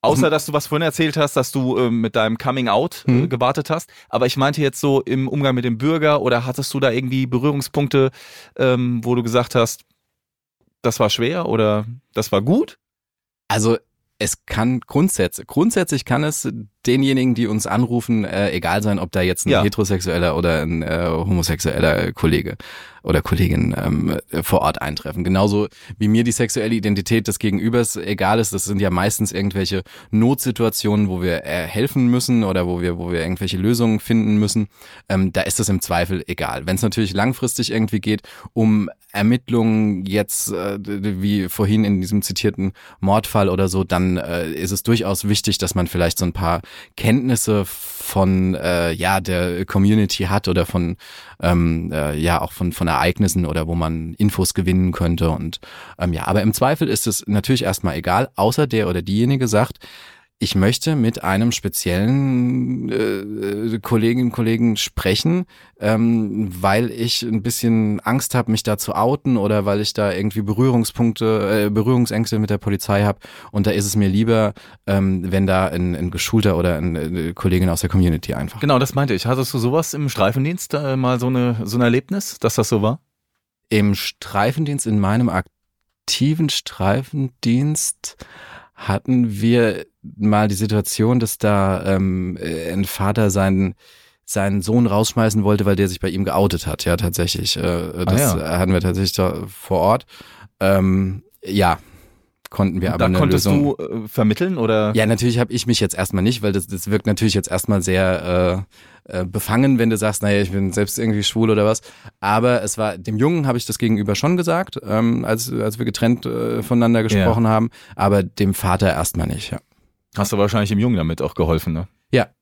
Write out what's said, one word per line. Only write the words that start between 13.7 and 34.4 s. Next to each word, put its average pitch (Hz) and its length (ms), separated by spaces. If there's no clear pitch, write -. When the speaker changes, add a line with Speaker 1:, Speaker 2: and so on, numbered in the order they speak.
Speaker 2:
es - 260
kann 120 340
grundsätz-, - 680
grundsätzlich 175 580
kann 139 180
es 151 260
denjenigen, 131 480
die 113 120
uns 107 200
anrufen, 117 580
äh, 95 260
egal 87 320
sein, 104 160
ob 90 140
da 95 80
jetzt 90 260
ein 143 40
Speaker 1:
Ja. 107 120
Speaker 2:
heterosexueller 90 720
oder 82 260
ein, 80 200
äh, 80 260
homosexueller 82 1040
Kollege - 440
oder 82 180
Kollegin, 82 560
ähm, 78 400
äh, 82 120
vor - 200
Ort - 180
eintreffen. 76 420
Genauso 101 460
wie 107 100
mir 113 160
die 120 80
sexuelle 117 420
Identität 104 540
des 104 100
Gegenübers 110 580
egal 95 420
ist. 110 140
Das 98 120
sind 98 160
ja 98 100
meistens 98 420
irgendwelche 95 500
Notsituationen, 110 960
wo 92 120
wir, 87 240
äh, 80 220
helfen 123 400
müssen 123 360
oder 92 240
wo 87 140
wir, 87 160
wo 87 160
wir 82 80
irgendwelche 90 380
Lösungen 113 420
finden 107 380
müssen. 104 300